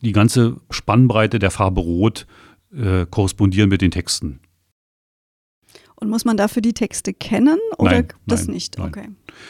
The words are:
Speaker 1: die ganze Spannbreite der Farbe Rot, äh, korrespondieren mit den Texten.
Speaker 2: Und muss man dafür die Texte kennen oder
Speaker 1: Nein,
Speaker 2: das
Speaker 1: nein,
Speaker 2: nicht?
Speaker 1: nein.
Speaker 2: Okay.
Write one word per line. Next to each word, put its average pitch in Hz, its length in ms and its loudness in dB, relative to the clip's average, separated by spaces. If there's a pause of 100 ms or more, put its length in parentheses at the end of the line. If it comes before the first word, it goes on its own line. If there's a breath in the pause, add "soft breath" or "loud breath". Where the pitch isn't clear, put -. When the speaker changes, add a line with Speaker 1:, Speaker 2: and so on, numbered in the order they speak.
Speaker 1:
die 113 100 -2
ganze 113 440 2 (140)
Spannbreite 110 680 2
der 98 120 2
Farbe 95 300 0
Rot, 87 460 -2 (460 loud breath)
äh, 92 340 0
korrespondieren 98 640 2
mit 95 140 2
den 90 80 4
Texten. 80 500 -6 (1600 soft breath)
Speaker 2:
Und 208 100 -4
muss 226 140 -2
man 226 120 0
dafür 247 260 0
die 226 120 0
Texte - 380 -6
kennen 285 460 2 (180)
oder - 140 2
Speaker 1:
Nein, 82 180 2 (180)
Speaker 2:
das 87 200 -2
Speaker 1:
nein, - 80 -6
Speaker 2:
nicht? - 240 -10
Speaker 1:
nein. 92 100 -6
Speaker 2:
Okay. 85 200 -12 (420 loud breath)